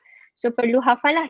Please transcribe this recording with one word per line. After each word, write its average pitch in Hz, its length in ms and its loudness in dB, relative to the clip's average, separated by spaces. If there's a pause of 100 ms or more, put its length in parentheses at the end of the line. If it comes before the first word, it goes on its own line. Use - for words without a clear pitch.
(400)
So 240 120 -4
perlu 233 280 0
hafal 262 360 0
lah 330 140 -2